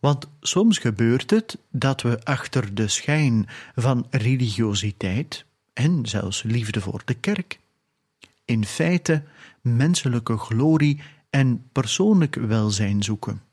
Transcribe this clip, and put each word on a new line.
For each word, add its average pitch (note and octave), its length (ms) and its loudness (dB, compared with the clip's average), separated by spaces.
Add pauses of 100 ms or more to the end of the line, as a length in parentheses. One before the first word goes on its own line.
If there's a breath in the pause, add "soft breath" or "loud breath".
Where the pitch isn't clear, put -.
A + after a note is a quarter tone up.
Want C#3+ 280 0 (120)
soms G#3 380 2
gebeurt A#2 520 0
het A3 280 0 (120)
dat C3+ 320 -2
we A#2 220 -2
achter B2 500 -4
de G#2+ 140 0
schijn C3+ 600 0 (260 loud breath)
van B2 360 0
religiositeit G#2+ 1300 -2 (280)
en D3 340 0
zelfs F#2+ 360 -4
liefde A2 380 -2
voor - 240 -8
de C3 100 -2
kerk - 460 -4 (840)
in A2 220 0
feite E3 560 0 (380 loud breath)
menselijke A#2+ 760 0
glorie D3 640 2 (300 loud breath)
en C3 420 0
persoonlijk F3 600 2
welzijn G#2+ 680 0
zoeken. G#2 400 -6 (100)